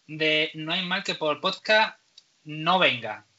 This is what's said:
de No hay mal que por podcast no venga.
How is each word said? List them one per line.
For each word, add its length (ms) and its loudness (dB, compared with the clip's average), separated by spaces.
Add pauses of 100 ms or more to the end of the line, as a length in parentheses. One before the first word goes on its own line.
de 480 0
No 180 -6
hay 120 -2
mal 180 -4
que 120 -4
por 260 -2
podcast 560 0 (460)
no 360 0
venga. 460 0 (140)